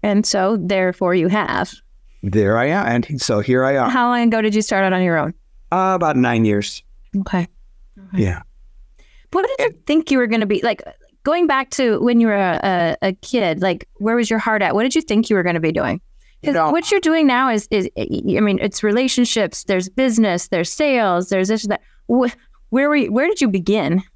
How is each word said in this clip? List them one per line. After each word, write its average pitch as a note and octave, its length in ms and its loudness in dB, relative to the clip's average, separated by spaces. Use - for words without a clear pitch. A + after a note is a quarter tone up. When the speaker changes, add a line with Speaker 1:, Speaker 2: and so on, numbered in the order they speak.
Speaker 1:
And G#3 240 0
so G3+ 320 0
therefore F3+ 560 0
you F3 140 2
have. F#3 440 -2
Speaker 2:
There G2+ 340 2
I B2 100 2
am. F#3 180 0
And A#2+ 360 -2
so G#2+ 180 0
here B2+ 240 2
I C3+ 100 2
am. C3+ 160 2
Speaker 1:
How B3 200 0
long A#3+ 180 0
ago A3+ 160 2
did G#3+ 100 0
you G#3+ 80 2
start G3 220 0
out F#3 100 2
on F#3 80 0
your F3 160 2
own? D3+ 160 -2
Speaker 2:
Uh, F#3 240 0
about D#3+ 220 0
nine A#2 280 2
years. G#2 380 -2
Speaker 1:
Okay. F#3 300 -2
Okay. F#3+ 260 -4
Speaker 2:
Yeah. F2+ 180 -2
Speaker 1:
What F#4+ 160 0
did C5+ 120 -4
you B4+ 280 -2
think D#4 240 2
you C4+ 80 4
were B3 80 0
gonna A3 180 0
be? G3+ 160 0
Like, A3+ 220 -2
going E4 240 2
back C4+ 240 -2
to A#3+ 280 0
when A#3+ 200 2
you A3+ 80 4
were G#3 80 2
a, F#3 280 0
a, F3 340 0
a F#3+ 40 -4
kid, F#3+ 480 -2
like, F#3 340 -2
where A3 200 -2
was A#3 140 0
your A3+ 100 0
heart G#3+ 220 0
at? F3+ 140 0
What G#3+ 80 2
did C4 120 -2
you D#4+ 60 2
think A3+ 280 0
you G#3+ 60 4
were F#3 80 2
gonna E3+ 160 0
be D#3+ 120 0
doing? - 280 -4
'Cause D4 100 -2
Speaker 2:
No. D#3+ 180 2
Speaker 1:
what E4+ 200 -2
you're G4+ 80 2
doing D#4+ 280 2
now C4 220 2
is, G#3+ 200 -2
is, G3 280 0
I - 420 -2
mean, G#3 220 2
it's - 220 -4
relationships, A#3 800 0
there's F#3+ 260 -2
business, A3 580 0
there's E3+ 240 -2
sales, A3 580 0
there's F#3+ 180 0
this, G#3+ 200 -2
that. G3+ 140 -4
Wh-, B3 260 0
where C4+ 200 2
were D4+ 60 2
you, C#4 160 0
where C4 160 0
did G#4+ 140 -2
you C4+ 60 2
begin? F#3 560 0